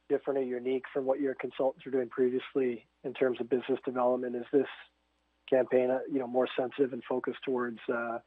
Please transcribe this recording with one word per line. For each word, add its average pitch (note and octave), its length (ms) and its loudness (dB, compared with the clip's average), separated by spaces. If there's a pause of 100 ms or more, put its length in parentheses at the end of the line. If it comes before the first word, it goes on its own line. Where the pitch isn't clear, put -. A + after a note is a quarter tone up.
(100)
different C#3 300 0
or - 20 2
unique B2 500 -2
from C3+ 140 -2
what C3+ 140 2
your C3+ 140 0
consultants - 520 -2
were B2+ 60 -10
doing B2+ 180 0
previously B2+ 760 0 (160)
in B2 120 -6
terms B2+ 260 0
of A#2+ 80 -6
business B2+ 360 0
development? B2 520 0
Is A#2+ 160 -6
this C3+ 160 4 (800)
campaign, B2+ 420 4
uh, C3 100 2 (120)
you C#3 60 2
know, B2+ 80 -2
more B2 280 2
sensitive B2+ 380 0
and A#2+ 160 -8
focused B2+ 360 -2
towards, B2 340 -2 (100)
uh, A#2 380 -2